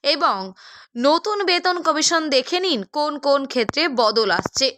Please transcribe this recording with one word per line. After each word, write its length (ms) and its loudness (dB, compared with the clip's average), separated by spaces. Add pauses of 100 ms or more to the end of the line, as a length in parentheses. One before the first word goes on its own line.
এবং 500 -2 (440)
নতুন 480 2
বেতন 360 0
কমিশন 480 0
দেখে 300 0
নিন 240 -2
কোন 360 -4
কোন 260 2
ক্ষেত্রে 420 -2
বদল 440 2
আসছে। 360 -2 (100)